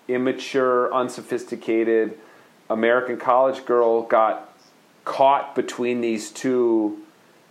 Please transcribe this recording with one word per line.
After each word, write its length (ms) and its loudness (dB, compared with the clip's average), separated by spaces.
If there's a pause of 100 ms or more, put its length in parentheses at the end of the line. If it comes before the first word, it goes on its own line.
immature, 840 0
unsophisticated 1200 -2 (520)
American 480 0
college 480 2
girl 360 2
got 520 0 (520)
caught 500 2
between 460 -4
these 300 -4
two 680 2 (520)